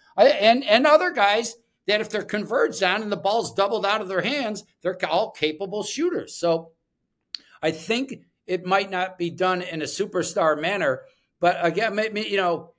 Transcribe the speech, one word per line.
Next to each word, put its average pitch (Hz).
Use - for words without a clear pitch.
I, 220
and, 233
and 240
other 311
guys 220
that 214
if -
they're 208
converged 214
on 190
and 208
the 202
ball's 196
doubled 202
out 214
of 190
their 185
hands, 220
they're 175
all 175
capable 180
shooters. 269
So 165
I 165
think 226
it 180
might 196
not 185
be 175
done 180
in 165
a 143
superstar 170
manner, 165
but 175
again, 196
may-, 214
may-, 208
you 202
know, 175